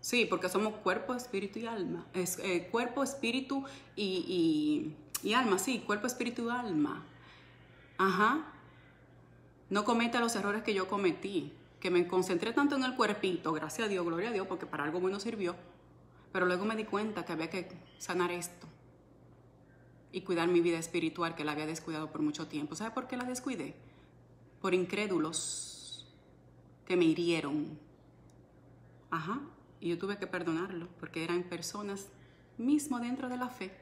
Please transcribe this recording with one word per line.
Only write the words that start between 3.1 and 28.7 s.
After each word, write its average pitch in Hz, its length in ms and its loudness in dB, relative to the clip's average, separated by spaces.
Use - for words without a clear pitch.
y, 160 1000 2
y, - 40 -2
y 208 60 2
alma. 240 240 4
Sí, 262 220 0
cuerpo, 208 280 -2
espíritu 233 400 -2
y 233 40 -2
alma. 208 520 0
Ajá. 208 540 4
No 202 140 2
cometa 233 360 4
los 233 160 2
errores 202 280 0
que 220 100 2
yo 190 140 2
cometí, 190 680 0
que 185 100 -2
me 175 180 6
concentré 185 460 2
tanto 285 220 4
en 262 80 2
el 254 120 0
cuerpito, 196 560 2
gracias 156 360 -2
a - 20 0
Dios, 185 160 0
gloria 170 240 0
a 233 40 -2
Dios, 190 140 0
porque 180 180 -6
para 143 180 -4
algo 156 160 0
bueno 190 200 0
sirvió. 202 360 -2
Pero 185 140 4
luego 180 200 4
me 220 100 2
di 220 80 -2
cuenta 208 420 -2
que 175 80 -4
había 160 160 -2
que 175 180 -4
sanar 180 340 0
esto 170 360 -6
y 185 60 -2
cuidar 170 260 2
mi 175 140 8
vida 170 180 4
espiritual, 165 560 -2
que 151 80 -6
la 151 80 0
había 151 140 -2
descuidado 156 440 -6
por 151 120 -4
mucho 151 260 0
tiempo. 151 260 -6
¿Sabe 220 180 -6
por 247 140 -4
qué 254 120 -6
la 247 80 -4
descuidé? 247 500 -4
Por 185 120 2
incrédulos 180 1300 -2
que 185 100 0
me 180 80 6
hirieron. 156 720 2